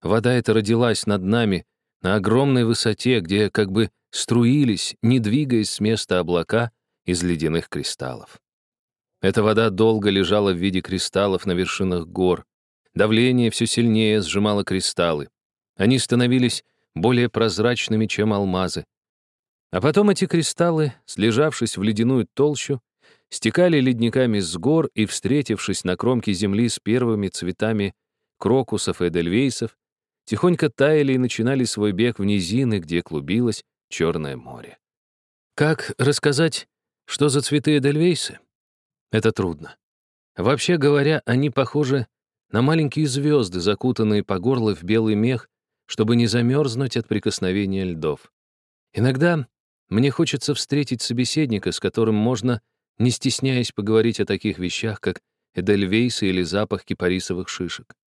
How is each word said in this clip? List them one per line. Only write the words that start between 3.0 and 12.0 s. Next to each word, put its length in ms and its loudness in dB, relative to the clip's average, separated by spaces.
где 280 0
как 220 0
бы 200 0
струились, 920 0
не 180 4
двигаясь 500 0
с 100 -8
места, 380 0
облака 540 0
из 180 -2
ледяных 460 -2
кристаллов. 720 -10
Эта 200 2
вода 280 2
долго 400 2
лежала 420 2
в 40 0
виде 240 -2
кристаллов 680 -2
на 60 -2
вершинах 540 -2